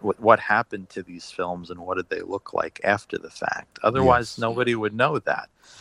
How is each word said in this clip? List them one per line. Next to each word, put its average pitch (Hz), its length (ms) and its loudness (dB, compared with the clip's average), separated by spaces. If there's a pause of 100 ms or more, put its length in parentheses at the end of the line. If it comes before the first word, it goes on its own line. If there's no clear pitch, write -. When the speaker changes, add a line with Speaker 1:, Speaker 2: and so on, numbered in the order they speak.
Speaker 1:
what, 101 200 -2
what 110 200 6
happened 104 480 -2
to - 140 -10
these 87 280 -16
films 90 400 -8
and 87 100 -14
what 90 160 -6
did 90 120 -4
they 90 140 -6
look 92 320 -8
like 80 280 -4
after 101 360 0
the - 120 -16
fact. - 520 -8
Otherwise, 123 500 4
Speaker 2:
Yes. - 60 -12
Speaker 1:
nobody 117 360 0
would 107 200 -2
know 135 240 2
that. - 320 -4 (300)